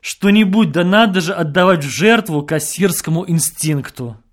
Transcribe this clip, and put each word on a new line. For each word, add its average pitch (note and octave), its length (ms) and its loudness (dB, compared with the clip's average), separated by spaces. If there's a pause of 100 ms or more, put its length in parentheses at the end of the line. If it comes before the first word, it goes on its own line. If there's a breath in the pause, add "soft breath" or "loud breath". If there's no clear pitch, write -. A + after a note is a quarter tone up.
Что-нибудь G3+ 720 2
да F3 100 0
надо F#3+ 380 2
же E3 120 -4
отдавать E3+ 520 2
в C#3 40 -6
жертву D#3+ 540 0
кассирскому D#3+ 840 -2
инстинкту. C#3+ 920 -4 (160)